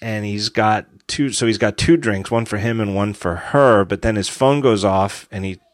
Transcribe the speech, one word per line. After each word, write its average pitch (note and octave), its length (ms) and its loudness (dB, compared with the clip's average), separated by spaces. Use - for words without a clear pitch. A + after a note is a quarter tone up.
and G#2+ 220 -6
he's G#2 240 -4
got A2 380 0
two, C#3 260 -2
so A#2+ 140 -2
he's A2 120 0
got G#2 180 0
two E3 200 4
drinks, G#2 340 -4
one A#2 140 0
for G#2+ 140 -6
him A2+ 220 -2
and G2+ 140 -2
one G2+ 180 -2
for F2 240 -6
her, A#2+ 480 4
but G2 180 -4
then A2 140 0
his G2 120 -2
phone C#3 320 2
goes A2 240 2
off F#2+ 460 -2
and F#2+ 140 -8
he F#2+ 160 -8